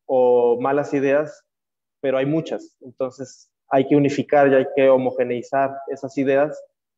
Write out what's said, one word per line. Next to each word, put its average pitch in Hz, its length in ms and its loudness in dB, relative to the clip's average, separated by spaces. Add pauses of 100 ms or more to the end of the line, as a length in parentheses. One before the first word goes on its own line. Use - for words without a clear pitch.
o 123 540 2
malas 143 340 -2
ideas, 143 500 -2 (560)
pero 131 180 -2
hay 139 80 -2
muchas, 151 540 -6
entonces 131 720 -14 (160)
hay 135 180 2
que 143 80 2
unificar 143 560 2
y 135 60 4
hay 131 180 2
que 135 140 4
homogeneizar 127 880 -2 (120)
esas 139 300 -12
ideas, 139 420 0 (380)